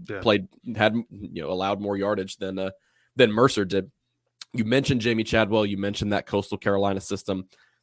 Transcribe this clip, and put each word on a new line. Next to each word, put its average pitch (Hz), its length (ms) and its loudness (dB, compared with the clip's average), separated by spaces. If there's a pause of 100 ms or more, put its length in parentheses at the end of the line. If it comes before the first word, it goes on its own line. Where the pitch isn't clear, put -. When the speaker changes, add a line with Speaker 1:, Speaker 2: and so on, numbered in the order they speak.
Speaker 1:
Yeah. 101 140 -8
Speaker 2:
played, 101 260 2 (280)
had, 107 200 2 (140)
you 98 320 -12
know, 76 100 -6
allowed 98 300 -2
more 101 160 -4
yardage 98 400 -2
than, 95 220 -6
uh, 95 120 -4 (440)
than 120 160 6
Mercer 107 340 4
did. 95 260 -2 (640)
You 120 100 -2
mentioned 127 380 2
Jamey 113 240 0
Chadwell. 110 400 2
You 101 120 -2
mentioned 104 360 -2
that - 140 -2
Coastal 101 300 -2
Carolina 98 440 0
system. 95 460 -4 (360)